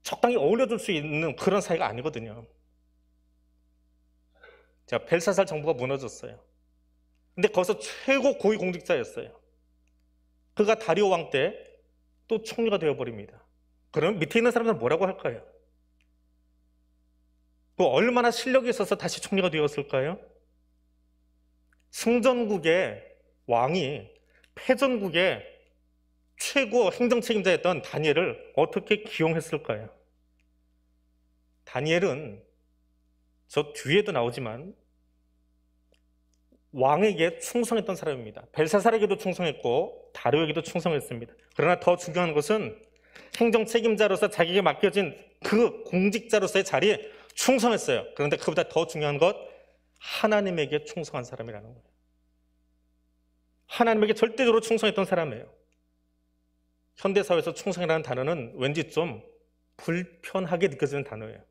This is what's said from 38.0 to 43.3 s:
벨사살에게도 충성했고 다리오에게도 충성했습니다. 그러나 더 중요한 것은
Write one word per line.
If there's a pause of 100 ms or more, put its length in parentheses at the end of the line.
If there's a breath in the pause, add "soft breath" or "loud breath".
벨사살에게도
충성했고
다리오에게도
충성했습니다. (200 soft breath)
그러나
더
중요한
것은 (580 loud breath)